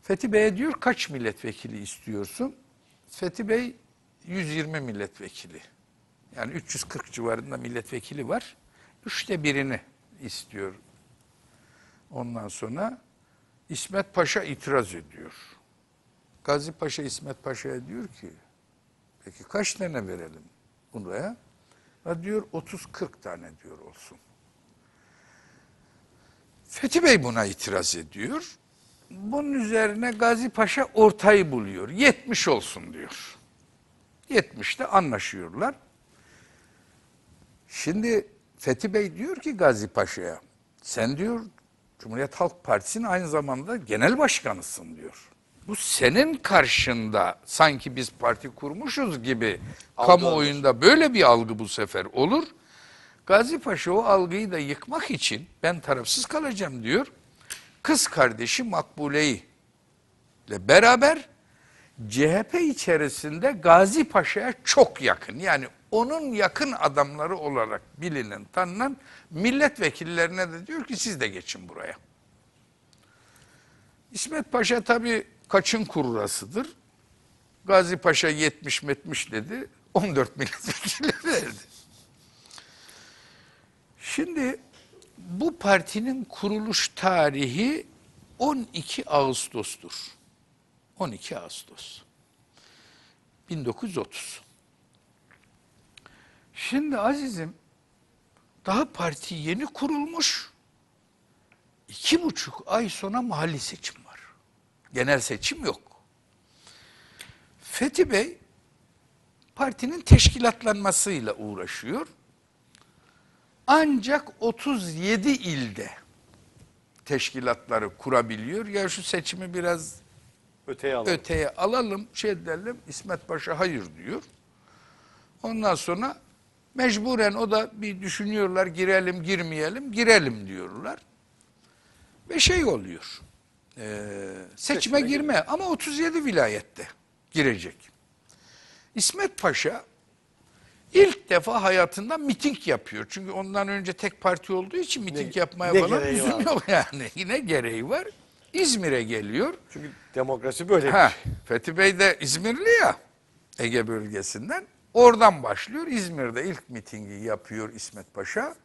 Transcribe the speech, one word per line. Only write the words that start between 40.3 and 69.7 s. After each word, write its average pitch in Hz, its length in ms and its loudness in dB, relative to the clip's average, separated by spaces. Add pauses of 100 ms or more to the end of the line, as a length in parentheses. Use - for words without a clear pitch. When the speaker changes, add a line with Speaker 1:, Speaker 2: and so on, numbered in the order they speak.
Speaker 1:
"Sen," 120 360 -2
diyor, 226 280 -4 (540)
"Cumhuriyet 120 360 -6
Halk - 280 -2
Partisi'nin 120 400 0
aynı 185 240 0
zamanda 147 500 -2
genel 131 400 2
başkanısın," 95 800 -2
diyor. - 340 -18 (380)
"Bu 208 80 -6
senin 214 580 2
karşında 117 1120 2
sanki 139 500 2
biz 127 160 -6
parti 120 380 -2
kurmuşuz 170 760 -6
gibi 113 380 -2 (360)
Speaker 2:
Algı 120 140 2
Speaker 1:
kamuoyunda 143 600 6
Speaker 2:
olur. 120 100 0
Speaker 1:
böyle 285 320 10
bir 202 100 6
algı 117 360 8
bu 110 80 -4
sefer 98 380 -4
olur." 170 380 2 (840)
Gazi 240 340 4
Paşa 185 320 -4
o 214 120 2
algıyı 196 480 2
da 170 80 -4
yıkmak 151 520 -6
için, 139 360 -4 (160)
"Ben 170 160 0
tarafsız 139 460 -2
kalacağım," 196 580 -6
diyor. 185 240 2 (760)
Kız - 240 2
kardeşi 120 560 2
Makbule'yi 147 840 -2 (1040)
ile 98 200 -8
beraber 247 640 6 (800)
C 139 260 4
H 208 100 2
P 349 200 0
içerisinde 165 880 0
Gazi 190 520 8
Paşa'ya 208 500 0 (100)
çok - 380 6
yakın, 113 380 0
yani 151 280 0 (240)
onun 254 300 0 (120)
yakın 214 380 0
adamları 151 640 0
olarak 123 440 -2 (200)
bilinen, 110 440 -6
tanınan 196 520 -4 (320)
milletvekillerine 175 1200 0